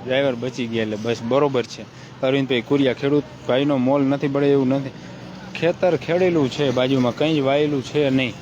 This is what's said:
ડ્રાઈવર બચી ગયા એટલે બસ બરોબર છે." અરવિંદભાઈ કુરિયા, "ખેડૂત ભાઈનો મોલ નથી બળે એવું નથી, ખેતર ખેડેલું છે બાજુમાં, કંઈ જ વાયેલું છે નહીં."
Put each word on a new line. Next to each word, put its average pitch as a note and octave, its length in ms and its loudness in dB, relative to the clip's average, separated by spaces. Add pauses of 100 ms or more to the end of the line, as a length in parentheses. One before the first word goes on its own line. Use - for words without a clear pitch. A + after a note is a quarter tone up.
ડ્રાઈવર C3 300 0
બચી B2 320 -6
ગયા A2+ 160 -2
એટલે G#2+ 140 -2
બસ A2+ 320 -4
બરોબર C3+ 340 2
છે." A2+ 200 -10 (400)
અરવિંદભાઈ C3 380 2
કુરિયા, C3+ 320 2
"ખેડૂત C#3 300 0 (260)
ભાઈનો C#3 280 2
મોલ C3 260 2
નથી C#3 260 0
બળે C#3+ 220 2
એવું C#3 180 4
નથી, C3+ 220 -2 (640)
ખેતર E3+ 420 0
ખેડેલું E3 540 2
છે C#3+ 200 0
બાજુમાં, B2+ 460 2
કંઈ D#3 200 0
જ D3 40 2
વાયેલું C#3+ 420 0
છે C#3+ 280 0
નહીં." C3 320 2